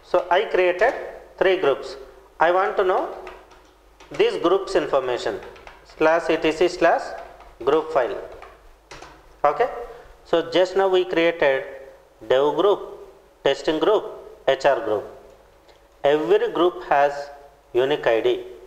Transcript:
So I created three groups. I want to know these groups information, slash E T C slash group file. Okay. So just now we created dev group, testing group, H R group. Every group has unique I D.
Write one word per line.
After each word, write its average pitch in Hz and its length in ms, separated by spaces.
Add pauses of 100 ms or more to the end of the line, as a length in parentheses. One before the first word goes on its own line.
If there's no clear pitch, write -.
So - 280
I 190 140
created 185 500 (440)
three 185 180
groups. - 400 (420)
I 165 120
want 185 260
to 202 80
know 220 300 (960)
these 220 260
groups 190 380
information, 127 680 (560)
slash - 340
E 160 60
T 156 160
C 180 160
slash 175 340 (640)
group 156 280
file. 113 260 (1300)
Okay. 151 240 (560)
So 165 260
just 185 260
now 190 120
we 185 180
created 165 580 (640)
dev 143 280
group, 185 240 (600)
testing 151 360
group, 175 260 (420)
H 135 200
R 127 140
group. 107 240 (1000)
Every 165 480
group 170 320
has 143 460 (420)
unique 135 340
I 113 140
D. 120 240 (220)